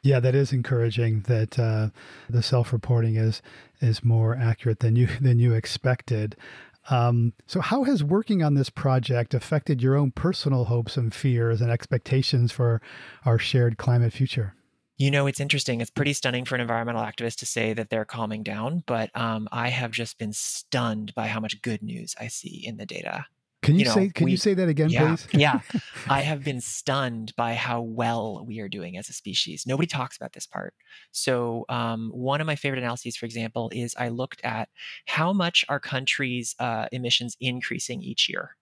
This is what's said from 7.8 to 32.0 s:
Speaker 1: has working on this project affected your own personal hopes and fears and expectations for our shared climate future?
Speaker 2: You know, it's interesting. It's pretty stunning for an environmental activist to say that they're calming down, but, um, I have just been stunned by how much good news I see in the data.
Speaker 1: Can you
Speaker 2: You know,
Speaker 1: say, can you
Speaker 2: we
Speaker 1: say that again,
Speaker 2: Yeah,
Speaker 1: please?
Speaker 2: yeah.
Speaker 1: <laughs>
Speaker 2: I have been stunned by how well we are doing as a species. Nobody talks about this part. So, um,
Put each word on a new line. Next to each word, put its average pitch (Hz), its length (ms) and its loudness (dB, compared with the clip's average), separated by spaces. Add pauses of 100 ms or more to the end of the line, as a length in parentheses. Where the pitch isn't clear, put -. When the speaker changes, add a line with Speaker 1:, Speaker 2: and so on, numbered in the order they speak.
Speaker 1:
has 240 180 4
working 185 420 2
on 147 100 4
this 139 160 2
project 127 640 0
affected 139 480 0
your 135 160 4
own 143 140 2
personal 139 540 0
hopes 120 300 -2
and 117 180 0
fears 117 460 2
and 113 100 2
expectations 123 840 2
for 117 280 2 (440)
our 117 120 4
shared 120 400 2
climate 120 360 4
future? 120 400 0 (440)
Speaker 2:
You 139 140 4
know, 143 160 4
it's 139 140 -2
interesting. 131 400 0
It's 113 100 -4
pretty 143 220 0
stunning 123 320 -2
for 131 100 -4
an 123 60 0
environmental 117 420 -2
activist 113 360 -6
to 123 60 -10
say 113 280 -2
that 107 160 -6
they're 110 160 -2
calming 110 360 -6
down, 110 460 -4
but, 113 280 -2
um, 113 360 -4
I 120 160 -4
have 123 240 -4
just 117 260 -8
been 107 160 -6
stunned 110 800 -4
by 110 140 -4
how 110 120 -4
much 107 220 -8
good 110 220 -4
news 110 360 -8
I 117 80 -10
see - 380 -12
in 113 120 -10
the 104 80 -10
data. - 400 -8 (380)
Speaker 1:
Can 147 120 6
you 190 40 6
Speaker 2:
You 214 60 6
know, - 80 2
Speaker 1:
say, 196 160 4
can 170 180 2
you 185 60 4
Speaker 2:
we 185 40 2
Speaker 1:
say 202 160 2
that 180 160 2
again, 156 200 2
Speaker 2:
Yeah, 160 260 4
Speaker 1:
please? - 180 -10
Speaker 2:
yeah. 147 260 6 (260)
Speaker 1:
<laughs> - 240 -12
Speaker 2:
I 139 120 4
have 143 220 -2
been 135 180 -4
stunned 120 760 -4
by 117 180 0
how 117 280 -2
well 113 640 -2
we 113 140 -10
are 101 100 -8
doing 90 280 -10
as 101 120 -12
a - 40 -16
species. - 540 -6
Nobody 135 200 0
talks 131 280 -6
about - 180 -14
this - 140 -14
part. - 260 -10 (380)
So, 120 580 -2
um, 113 420 -4